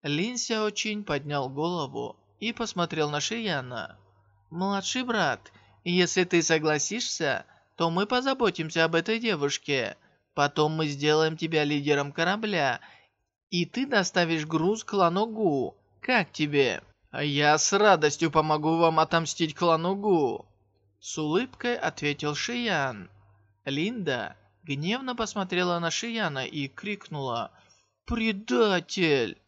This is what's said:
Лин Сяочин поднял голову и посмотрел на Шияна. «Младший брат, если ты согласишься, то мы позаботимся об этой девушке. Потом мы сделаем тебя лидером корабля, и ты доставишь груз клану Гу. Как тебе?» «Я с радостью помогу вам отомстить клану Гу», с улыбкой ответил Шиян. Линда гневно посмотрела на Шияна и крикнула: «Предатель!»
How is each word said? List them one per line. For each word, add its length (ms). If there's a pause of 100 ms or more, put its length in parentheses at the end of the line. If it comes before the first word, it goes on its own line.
Лин 340
Сяочин 640
поднял 460
голову 640 (240)
и 140
посмотрел 560
на 100
Шияна. 800 (520)
«Младший 540
брат, 480 (380)
если 340
ты 200
согласишься, 1000 (300)
то 140
мы 160
позаботимся 800
об 80
этой 240
девушке. 800 (380)
Потом 380
мы 120
сделаем 500
тебя 280
лидером 480
корабля, 680 (720)
и 160
ты 220
доставишь 580
груз 380
клану 420
Гу. 500 (240)
Как 320
тебе?» 520 (280)
«Я 460
с 160
радостью 560
помогу 480
вам 220
отомстить 560
клану 400
Гу», 500 (540)
с 180
улыбкой 580
ответил 600
Шиян. 720 (560)
Линда 720 (260)
гневно 540
посмотрела 640
на 100
Шияна 560
и 220
крикнула: 840 (560)
«Предатель!» 1400